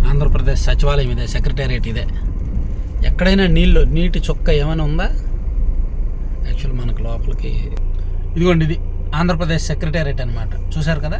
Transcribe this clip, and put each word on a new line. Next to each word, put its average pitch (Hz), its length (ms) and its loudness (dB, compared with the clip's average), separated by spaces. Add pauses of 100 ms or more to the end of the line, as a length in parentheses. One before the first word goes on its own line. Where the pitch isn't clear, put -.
(100)
ఆంధ్రప్రదేశ్ 143 520 4
సచివాలయం 143 480 2
ఇదే, 120 160 -2
సెక్రటేరియట్ - 640 -2
ఇదే. - 160 -2 (1000)
ఎక్కడైనా 190 400 4
నీళ్ళు, 170 340 6
నీటి 170 380 4
చుక్క - 320 0
ఏమైనా 156 340 2
ఉందా? 160 240 0 (1400)
యాక్చువల్ 131 320 -2
మనకు 113 220 -2
లోపలికి, - 460 -2 (880)
ఇదిగోండి, 165 280 2
ఇది 156 140 -2 (360)
ఆంధ్రప్రదేశ్ 165 520 -2
సెక్రటేరియట్ 151 540 -4
అనమాట. - 580 -4
చూశారు 151 220 -2
కదా? 156 200 -4